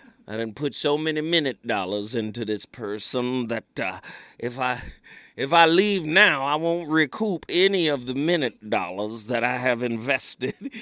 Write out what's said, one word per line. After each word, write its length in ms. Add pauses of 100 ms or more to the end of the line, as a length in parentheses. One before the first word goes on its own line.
(280)
I 100
done 160
put 200
so 240
many 240
minute 440
dollars 500
into 280
this 220
person 840
that, 320
uh, 200 (400)
if 180
I, 240 (560)
if 160
I 120
leave 380
now, 420
I 100
won't 340
recoup 580
any 400
of 180
the 100
minute 540
dollars 580
that 160
I 140
have 260
invested. 720 (260)